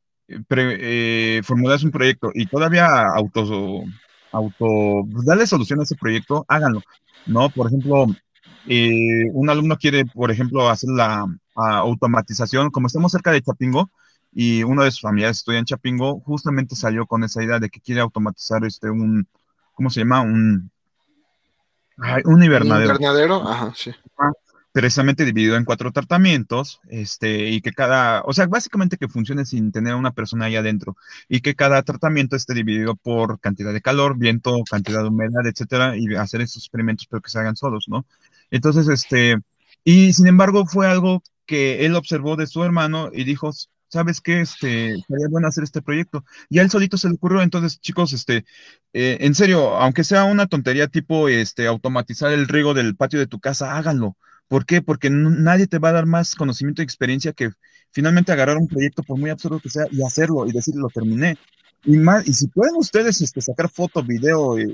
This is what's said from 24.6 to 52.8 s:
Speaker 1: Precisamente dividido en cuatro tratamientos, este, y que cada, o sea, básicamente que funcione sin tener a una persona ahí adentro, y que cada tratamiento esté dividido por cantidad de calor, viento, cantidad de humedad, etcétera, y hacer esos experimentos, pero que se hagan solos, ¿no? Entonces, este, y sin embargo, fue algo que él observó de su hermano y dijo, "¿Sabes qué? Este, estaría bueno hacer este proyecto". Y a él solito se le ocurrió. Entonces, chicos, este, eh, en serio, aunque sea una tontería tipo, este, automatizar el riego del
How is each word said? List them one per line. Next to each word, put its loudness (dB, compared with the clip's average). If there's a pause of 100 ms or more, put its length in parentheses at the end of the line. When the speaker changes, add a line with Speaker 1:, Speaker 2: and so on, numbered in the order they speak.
Speaker 1:
Precisamente 0
dividido 2
en 0
cuatro -4
tratamientos, 0
este, -4
y -2
que -8
cada, 2
o -2
sea, 2
básicamente -2
que -6
funcione -4
sin -2
tener -4
a -4
una -2
persona -6
ahí -2
adentro, -4 (320)
y -2
que -2
cada 2
tratamiento -2
esté -6
dividido -2
por -4
cantidad -4
de -4
calor, 0
viento, 0
cantidad -2
de -2
humedad, -2
etcétera, -2
y -2
hacer -4
esos -10
experimentos, -4
pero -8
que -16
se -8
hagan -4
solos, -6
¿no? -6 (460)
Entonces, 2
este, 2 (460)
y 8
sin 6
embargo, 6
fue 0
algo 2 (220)
que 0
él 2
observó -4
de -4
su -4
hermano 0
y -6
dijo, -4 (380)
"¿Sabes -2
qué? 0
Este, -4
estaría -4
bueno 0
hacer -4
este -8
proyecto". -6 (240)
Y 0
a 6
él 4
solito 0
se -2
le 0
ocurrió. 0
Entonces, -2
chicos, -2
este, -2 (480)
eh, 0
en 4
serio, 4
aunque 2
sea 4
una 2
tontería 0
tipo, 0
este, 0
automatizar -2
el 0
riego 2
del 0